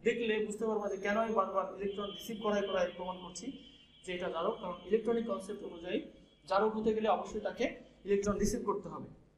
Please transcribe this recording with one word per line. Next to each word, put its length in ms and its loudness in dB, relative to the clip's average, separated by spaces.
দেখলে 280 2
বুঝতে 220 -4
পারবা 240 0
যে 120 -4
কেন 200 2
আমি 160 -2
বারবার 260 2
electron 300 -4
receive 260 -8
করায় 240 2
করায় 280 2
প্রমাণ 280 -6
করছি 220 -10
যে 120 -8
এটা 180 -2
জারক, 280 0
কারণ 140 -6
electronic 420 2
concept 380 -6
অনুযায়ী 300 -6
জারক 260 6
হতে 200 2
গেলে 200 2
অবশ্যই 320 -4
তাকে 160 -2
electron 360 4
receive 280 4
করতে 240 0
হবে। 140 -10